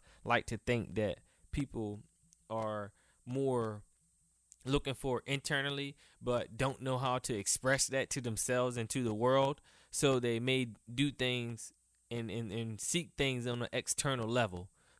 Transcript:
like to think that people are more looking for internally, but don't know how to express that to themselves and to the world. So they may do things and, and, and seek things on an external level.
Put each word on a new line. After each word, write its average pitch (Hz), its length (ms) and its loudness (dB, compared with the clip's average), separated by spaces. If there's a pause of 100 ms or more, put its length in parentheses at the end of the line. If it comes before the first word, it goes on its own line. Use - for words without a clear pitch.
(240)
like 117 220 2
to 117 100 -4
think 117 400 -2
that 107 220 0 (340)
people 110 480 -4 (500)
are 107 400 -4 (340)
more 120 580 0 (840)
looking 139 300 0
for 123 320 -2
internally, 139 680 -2 (260)
but 120 360 0
don't 131 260 0
know 131 160 0
how 127 200 0
to 123 200 -2
express 131 480 2
that 135 240 -2
to 139 100 -2
themselves 123 560 0
and 113 140 -4
to 131 140 0
the 110 100 0
world. 135 460 4 (340)
So 135 240 6
they 120 220 2
may 127 280 2 (260)
do 139 160 2
things 123 600 -2 (400)
and, 117 200 -4
and, 110 200 -4
and 110 300 -4
seek - 380 -2
things 127 280 0
on 120 140 -2
an 120 140 -4
external 127 520 0
level. 104 440 0 (300)